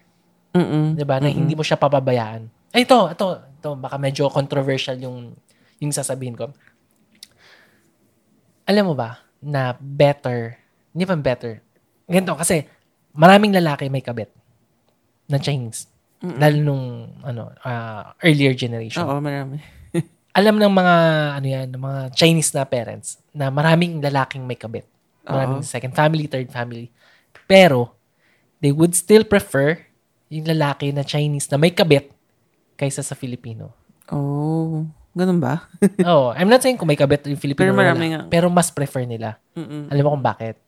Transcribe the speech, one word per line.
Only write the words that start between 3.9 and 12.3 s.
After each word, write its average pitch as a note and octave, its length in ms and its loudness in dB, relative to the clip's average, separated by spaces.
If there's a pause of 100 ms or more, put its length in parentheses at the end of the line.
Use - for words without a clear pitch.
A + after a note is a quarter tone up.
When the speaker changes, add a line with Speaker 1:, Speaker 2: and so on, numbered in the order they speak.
Speaker 2:
medyo C#3 300 0
controversial C3+ 720 -2
yung, B2 340 -14 (460)
yung D3 160 -6
sasabihin C3 400 -6
ko. A#2+ 160 -10 (2250)
Alam G3 280 2
mo - 20 -4
ba A#2 260 -8 (180)
na C#3 340 -4
better, C3+ 840 -2 (320)
hindi F3 160 -6
pa F#3+ 80 -2
better, B2 480 -4 (420)
ganito, F#3 300 0